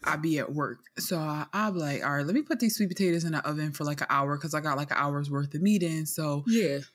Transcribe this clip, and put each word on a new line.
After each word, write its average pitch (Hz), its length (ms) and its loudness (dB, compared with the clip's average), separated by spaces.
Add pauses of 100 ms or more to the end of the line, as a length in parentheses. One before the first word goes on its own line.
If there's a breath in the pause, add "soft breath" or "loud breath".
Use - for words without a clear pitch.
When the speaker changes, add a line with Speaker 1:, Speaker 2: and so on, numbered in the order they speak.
Speaker 1:
I 156 120 2
be 156 220 2
at 139 140 -2
work. 139 280 -4 (180)
So 170 200 -2
I, 151 340 -4
I 214 180 0
be 180 80 -2
like, 143 260 -2
"All 143 100 0
right, 143 120 0
let 180 80 2
me 302 80 4
put 302 180 -2
these 220 160 2
sweet 202 120 2
potatoes 170 360 2
in 165 80 0
the 151 160 -2
oven 151 240 -2
for, 151 120 -4
like, 147 160 -2
an - 100 -2
hour 139 280 2
'cause 156 160 -6
I 151 60 -2
got, 151 160 0
like, 143 140 -2
an - 80 0
hour's 143 320 0
worth 143 240 -2
of 151 80 -4
meat 202 200 4
in." 160 240 -2
So 147 400 -2
Speaker 2:
Yeah. 180 340 2 (140)